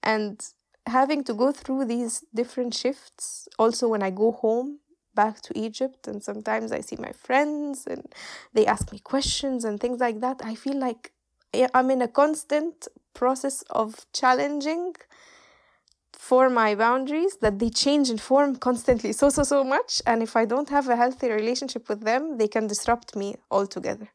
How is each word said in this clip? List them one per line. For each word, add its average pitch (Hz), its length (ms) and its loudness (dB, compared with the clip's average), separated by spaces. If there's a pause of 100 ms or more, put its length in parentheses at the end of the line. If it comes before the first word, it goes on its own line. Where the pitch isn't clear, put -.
And 214 360 -2 (460)
having 269 400 2
to 240 80 -4
go 247 180 2
through 269 340 -4
these 233 380 -4 (120)
different 240 400 -4
shifts, - 800 -8
also 233 300 2
when 214 160 0
I 190 80 -2
go 208 200 2
home, 247 480 -2 (360)
back 214 260 0
to - 160 -10
Egypt, 226 500 -6
and 208 140 -10
sometimes 220 500 -6
I - 100 -4
see - 140 -12
my - 160 -10
friends 294 760 -2
and - 160 -8 (500)
they 214 140 6
ask 208 240 -2
me 208 80 -16
questions 262 680 -2
and 208 140 -4
things 247 200 -4
like 233 220 0
that, 262 240 -4
I 220 80 -6
feel 277 240 -4
like 247 340 -6 (440)
I, 254 180 4
I'm 254 160 4
in 262 140 2
a 233 40 0
constant 302 800 0 (280)
process 262 560 0
of 220 420 -4
challenging 294 800 0 (1200)
for 262 360 4
my 220 260 2
boundaries, 269 600 0
that 202 220 0
they 233 100 2
change 277 400 2
in 226 80 -2
form 277 380 2
constantly 240 580 0
so, 285 160 6
so, 285 140 2
so 277 200 2
much. 277 420 0
And 226 180 2
if 220 120 -4
I 226 100 4
don't 262 240 -2
have 277 200 2
a 240 60 4
healthy 247 340 2
relationship 233 600 -2
with 208 120 -4
them, 254 360 0
they 214 100 2
can 220 200 0
disrupt 233 480 -2
me 202 200 -6 (160)
altogether. 202 640 -2